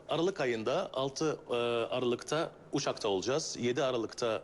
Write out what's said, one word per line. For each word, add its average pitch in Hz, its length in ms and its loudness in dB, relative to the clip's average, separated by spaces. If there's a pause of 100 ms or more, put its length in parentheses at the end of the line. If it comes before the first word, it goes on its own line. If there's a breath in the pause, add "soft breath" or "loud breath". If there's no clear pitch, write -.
Aralık 165 320 0
ayında 123 520 0
altı, 139 440 0 (120)
e, 113 40 0
Aralık'ta 120 960 0 (200)
Uşak'ta - 360 0
olacağız. 104 540 0
Yedi 123 220 2
Aralık'ta, 117 600 0